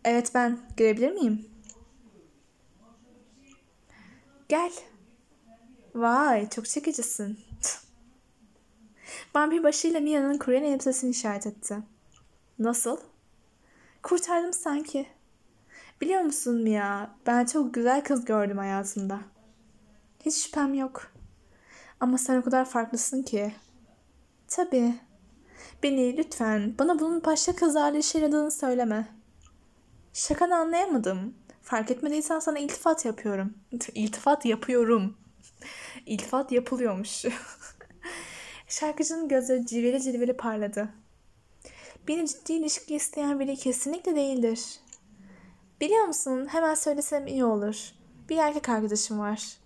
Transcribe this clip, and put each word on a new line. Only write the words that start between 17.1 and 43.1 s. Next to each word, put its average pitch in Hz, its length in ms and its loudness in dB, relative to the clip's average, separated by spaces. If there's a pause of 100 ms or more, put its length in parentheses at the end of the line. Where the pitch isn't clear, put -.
ben 240 180 4
çok 285 300 0
güzel 254 300 4
kız 262 200 0
gördüm 202 340 0
hayatımda." 196 600 -4 (1080)
"Hiç 311 80 0
şüphem 277 400 -2
yok. 269 380 -6 (880)
Ama 247 180 2
sen 262 180 2
o 247 80 2
kadar 254 200 2
farklısın 247 580 -2
ki." 208 320 -2 (960)
"Tabii." 254 460 2 (880)
"Beni 262 340 2
lütfen, 220 640 -2
bana 311 200 4
bunun 330 260 0
başka 320 320 2
kızlarla 294 420 4
işe 302 200 0
yaradığını 302 320 2
söyleme." 247 580 0 (1040)
"Şakanı 349 440 2
anlayamadım. 320 760 0 (280)
Fark 220 280 -2
etmediysen 302 480 -2
sana 311 200 -2
iltifat 320 460 0
yapıyorum." 214 500 -4 (400)
"İltifat 214 500 2
yapıyorum." 226 720 2 (880)
İltifat 262 460 -4
yapılıyormuş. 240 720 -2 (720)
<laughs> - 760 -16
Şarkıcının 311 600 -2
gözleri 254 380 2
cilveli 240 360 0
cilveli 247 340 0
parladı. 214 520 -4 (1200)
"Beni 320 200 -2
ciddi - 240 -6
ilişki 311 420 -2
isteyen 285 460 -2